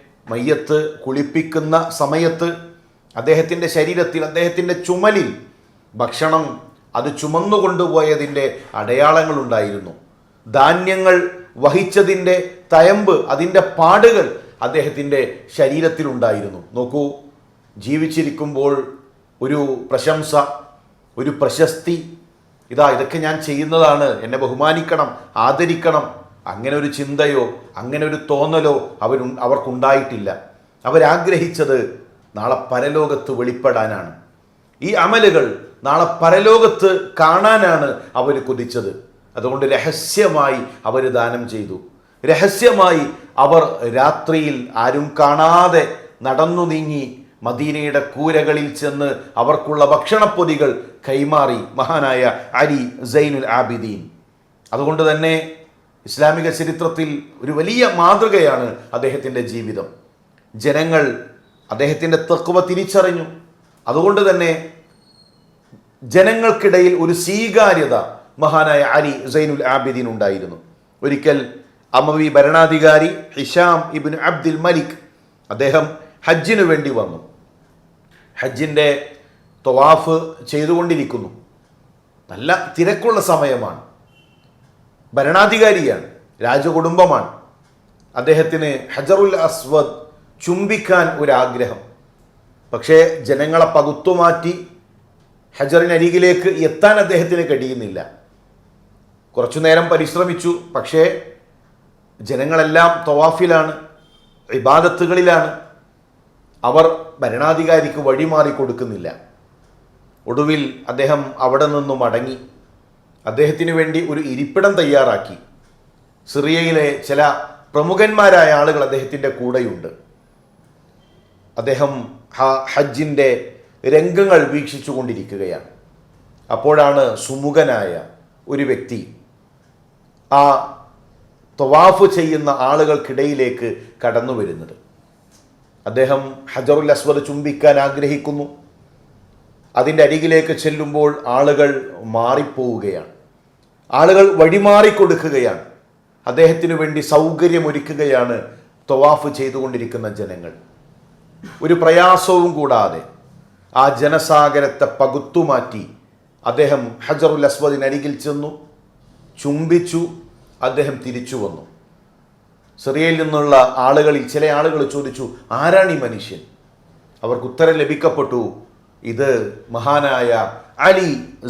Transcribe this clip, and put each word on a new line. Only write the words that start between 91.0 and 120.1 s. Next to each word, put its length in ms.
ഒരാഗ്രഹം. 580
പക്ഷേ 260
ജനങ്ങളെ 480
പകുത്തുമാറ്റി 760
ഹജറിനരികിലേക്ക് 920
എത്താൻ 360
അദ്ദേഹത്തിന് 460
കഴിയുന്നില്ല. 480
കുറച്ചു 280
നേരം 280
പരിശ്രമിച്ചു, 600
പക്ഷേ 280
ജനങ്ങളെല്ലാം 640
തവാഫിലാണ്, 640
ഇബാദത്തുകളിലാണ്. 1000
അവർ 180
ഭരണാധികാരിക്ക് 840
വഴിമാറി 500
കൊടുക്കുന്നില്ല. 520
ഒടുവിൽ 320
അദ്ദേഹം 300
അവിടെ 300
നിന്നും 300
മടങ്ങി 320
അദ്ദേഹത്തിന് 480
വേണ്ടി 220
ഒരു 100
ഇരിപ്പിടം 460
തയ്യാറാക്കി. 580
സിറിയയിലെ 540
ചില 120
പ്രമുഖന്മാരായ 760
ആളുകൾ 260
അദ്ദേഹത്തിൻ്റെ 520
കൂടെയുണ്ട്. 520